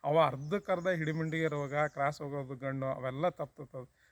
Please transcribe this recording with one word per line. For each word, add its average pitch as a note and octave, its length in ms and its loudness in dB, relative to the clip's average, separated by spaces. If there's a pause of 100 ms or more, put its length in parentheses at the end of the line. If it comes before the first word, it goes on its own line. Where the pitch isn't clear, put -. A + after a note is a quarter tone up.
ಅವ D3 160 6
ಅರ್ಧಕ್ಕರ್ಧ E3+ 680 2
ಹಿಡಿಮಿಂಡಿಗೆ D#3+ 580 0
ರೋಗ, C#3+ 280 -2
ಕ್ರಾಸ್ D3 480 0
ಹೋಗೋದು C#3 340 -6
ಗಣ್ಣು, C3+ 300 -2
ಅವೆಲ್ಲ C3+ 420 -2
ತಪ್ತದೆ. C#3 600 -8 (240)